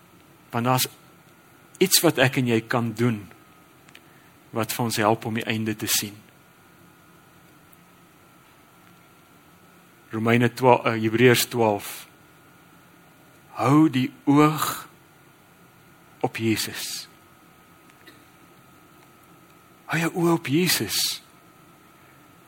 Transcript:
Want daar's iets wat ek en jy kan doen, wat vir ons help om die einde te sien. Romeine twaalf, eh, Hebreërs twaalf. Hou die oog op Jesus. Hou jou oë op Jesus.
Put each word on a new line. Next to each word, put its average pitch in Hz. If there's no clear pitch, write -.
Want 120
daar's 127
iets -
wat 151
ek 131
en 123
jy 113
kan 117
doen, 113
wat 110
vir 127
ons 113
help 110
om 110
die -
einde 110
te 107
sien. 104
Romeine 117
twaalf, 127
eh, 113
Hebreërs 113
twaalf. 110
Hou 147
die 127
oog 151
op -
Jesus. -
Hou 156
jou 165
oë 170
op 165
Jesus. -